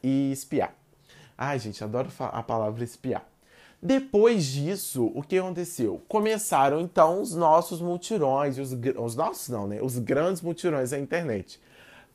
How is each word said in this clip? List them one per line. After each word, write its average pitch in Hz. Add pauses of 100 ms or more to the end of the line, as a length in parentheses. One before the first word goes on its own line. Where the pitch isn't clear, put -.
e 135
espiar. 131 (640)
Ai, 139
gente, 107
adoro 120
fa-, -
a 117
palavra 113
espiar. 120 (560)
Depois 226
disso, 135
o 139
que 185
aconteceu? 170
Começaram, 202
então, 180
os 220
nossos 170
mutirões, 147
os 131
gr-, 123
os 117
nossos -
não, 104
né? 104
Os 123
grandes 165
mutirões 160
da 143
internet. 139 (560)